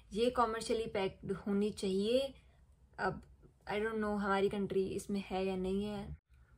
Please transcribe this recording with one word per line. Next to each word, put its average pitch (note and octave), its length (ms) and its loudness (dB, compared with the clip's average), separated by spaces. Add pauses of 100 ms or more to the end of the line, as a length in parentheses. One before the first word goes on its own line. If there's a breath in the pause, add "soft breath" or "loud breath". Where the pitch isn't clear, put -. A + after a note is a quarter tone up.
(120 loud breath)
ये A#3 180 2
कमर्शियली A3+ 560 0
पैक्ड G3 460 -4
होनी G3+ 380 0
चाहिए। G#3+ 640 0 (640 soft breath)
अब - 240 -2 (460)
I G3 60 -2
don't A3 220 0
know G#3 220 0
हमारी G3 300 4
कंट्री G3 400 0
इसमें G3 380 -4
है F#3+ 200 0
या F#3+ 100 0
नहीं F#3+ 280 0
है, G#3 320 -6 (420)